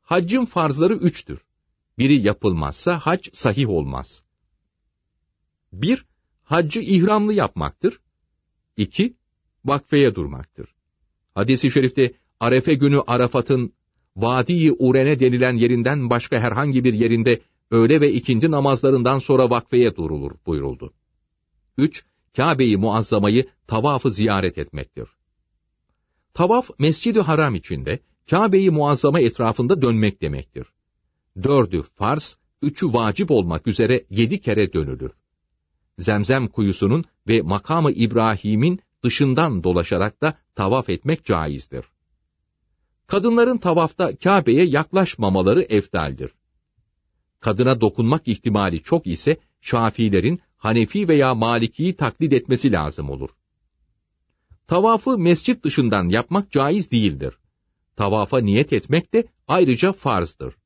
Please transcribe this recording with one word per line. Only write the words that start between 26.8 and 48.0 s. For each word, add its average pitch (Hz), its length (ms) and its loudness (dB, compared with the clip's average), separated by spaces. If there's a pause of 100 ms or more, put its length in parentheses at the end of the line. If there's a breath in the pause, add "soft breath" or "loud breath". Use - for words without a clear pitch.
Haram 151 340 0
içinde, 76 460 -6 (300)
Kabe-i 190 400 4
Muazzama 147 500 2
etrafında 123 600 0
dönmek 110 400 0
demektir. 69 440 -10 (760)
Dördü 107 420 0 (100)
farz, 127 420 -4 (260)
üçü 151 300 -4
vacip 113 380 -2
olmak 87 360 0
üzere 120 440 0
yedi 117 300 0
kere 104 320 -2
dönülür. 65 380 -6 (880)
Zemzem 107 480 0
kuyusunun 104 580 -2 (240)
ve 110 140 2
Makamı 143 480 -2
İbrahim'in 113 920 0 (240)
dışından 127 600 0
dolaşarak 90 580 -2
da 151 160 -4 (160)
tavaf 107 340 -2
etmek 127 360 -6
caizdir. 73 600 -6 (1200)
Kadınların 233 520 2
tavafta 165 580 -2
Kabe'ye 180 480 2
yaklaşmamaları 135 1040 0
eftaldir. 76 640 -4 (1080)
Kadına 120 400 0
dokunmak 113 480 0